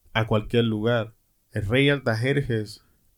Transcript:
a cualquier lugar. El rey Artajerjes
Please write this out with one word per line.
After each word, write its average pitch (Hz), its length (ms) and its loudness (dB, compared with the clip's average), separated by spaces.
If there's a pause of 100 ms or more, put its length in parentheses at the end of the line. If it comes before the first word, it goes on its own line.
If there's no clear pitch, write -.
(140)
a 110 120 0
cualquier 117 380 2
lugar. 110 500 0 (360)
El 98 160 -6
rey 135 240 4
Artajerjes 120 920 -2 (360)